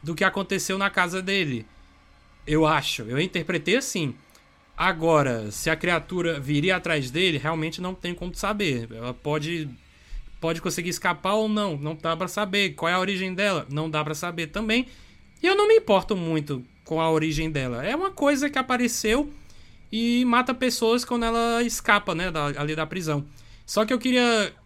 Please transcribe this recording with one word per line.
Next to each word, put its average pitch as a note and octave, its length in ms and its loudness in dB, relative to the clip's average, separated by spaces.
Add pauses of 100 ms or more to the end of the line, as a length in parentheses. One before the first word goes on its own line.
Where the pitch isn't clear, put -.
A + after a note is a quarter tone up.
do E3 120 -6
que D#3 100 -2
aconteceu F#3+ 520 -2
na G3 140 0
casa F#3 320 0
dele. E3+ 440 -2 (800)
Eu D#3 200 4
acho, D3 360 2
eu A#2 160 -4
interpretei F3 580 0
assim. E3+ 380 -2 (640)
Agora, D#3 760 2
se - 200 -2
a D#3+ 60 2
criatura E3+ 640 -2
viria D3 380 2
atrás D3+ 340 -2
dele, E3 280 2
realmente D#3+ 420 -2
não F3+ 140 -4
tem F3 200 -8
como F3+ 200 -8
saber. F3+ 580 -2
Ela A#2 220 -8
pode, D3+ 520 -4 (720)
pode E3 220 -2
conseguir F3 300 -4
escapar F#3 440 -2
ou A3 140 0
não, G#3 300 -2
não D3+ 160 -6
dá E3 200 -4
pra F3+ 140 -4
saber. G3 460 0
Qual E3 160 -2
é - 20 2
a F#3 80 2
origem F#3+ 340 -2
dela? F#3+ 360 0
Não D#3 180 -2
dá D3+ 160 -2
pra D3+ 100 -4
saber E3+ 340 -6
também. A3 380 0 (560)
E E4 40 2
eu G4 100 4
não G#4 120 4
me A4 80 10
importo G#3 380 4
muito D3+ 500 -2 (200)
com D#3+ 160 -2
a D#3+ 100 2
origem D#3+ 400 2
dela. C3 340 -2
É G#3+ 120 -2
uma F#4+ 140 0
coisa C#4+ 400 2
que D4 80 -2
apareceu B3 720 0 (580)
e A#3 340 2
mata B3 280 4
pessoas A#3+ 520 2
quando A#3+ 200 -2
ela A#3 380 2
escapa, G#3 520 2
né, F3 160 -2
da, D#3 160 -2
ali D3 280 -2
da D#3 120 -2
prisão. D#3 380 -2 (400)
Só G#3+ 220 0
que G#3+ 60 0
eu B3+ 60 2
queria A#3+ 540 2 (140)